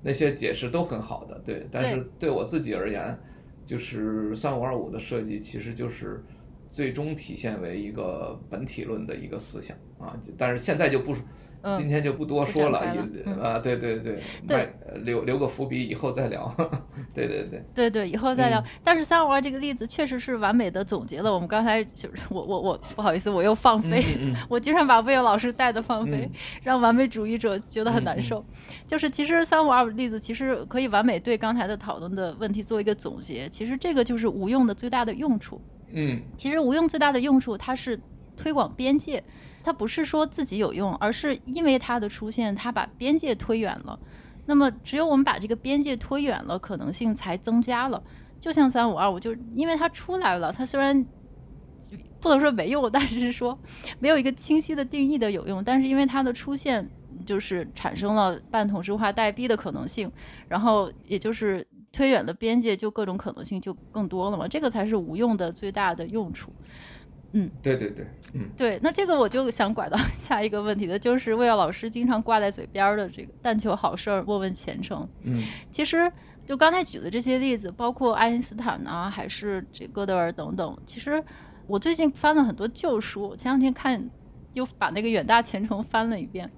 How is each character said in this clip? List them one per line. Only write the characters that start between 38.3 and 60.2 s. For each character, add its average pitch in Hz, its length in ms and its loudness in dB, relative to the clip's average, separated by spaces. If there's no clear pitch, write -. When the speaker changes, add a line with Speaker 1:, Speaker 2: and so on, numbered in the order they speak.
Speaker 2:
推 311 160 -2
广 277 240 2
边 262 200 2
界， 285 260 -2
它 330 80 0
不 226 160 -2
是 320 160 0
说 311 200 2
自 - 200 -4
己 190 140 -4
有 196 140 0
用， 190 240 -2
而 208 160 0
是 277 240 -2
因 311 180 -2
为 269 140 6
它 240 200 -2
的 208 100 -2
出 214 220 -8
现， 220 240 0
它 208 160 -4
把 - 260 -2
边 285 220 2
界 285 160 0
推 226 240 0
远 208 260 -2
了。 - 140 -12
那 285 80 2
么 277 160 8
只 - 120 -6
有 320 100 2
我 294 100 6
们 277 80 8
把 269 140 2
这 208 100 -6
个 226 80 2
边 277 260 0
界 277 140 0
推 269 260 -2
远 262 220 0
了， 175 140 -4
可 185 180 -8
能 147 160 -4
性 226 220 0
才 185 220 -4
增 226 240 2
加 247 280 0
了。 233 120 -2
就 330 140 -4
像 285 180 8
三 240 180 4
五 202 60 2
二 185 160 4
五， 180 80 -2
就 226 160 -4
因 285 120 0
为 330 100 2
它 330 120 2
出 359 300 -4
来 202 180 4
了， 165 160 -2
它 262 120 -4
虽 277 140 -2
然 277 260 4
不 339 80 0
能 277 100 8
说 294 140 6
没 185 160 0
用， 262 220 2
但 262 160 4
是 240 260 0
说 247 260 -4
没 262 100 2
有 311 100 8
一 262 40 2
个 269 100 2
清 302 280 2
晰 311 140 -4
的 285 100 -2
定 277 200 0
义 285 140 2
的 220 120 2
有 190 180 -4
用， 190 160 -4
但 254 160 4
是 262 80 2
因 269 80 2
为 277 100 6
它 262 160 2
的 254 100 0
出 - 220 -6
现， 220 340 -2
就 202 140 0
是 180 340 -4
产 - 220 -6
生 202 180 0
了 190 260 2
半 214 180 2
同 202 120 -2
质 190 140 -4
化 208 160 0
代 214 220 0
币 240 160 -4
的 226 80 4
可 196 160 -6
能 - 160 -6
性， 196 220 -6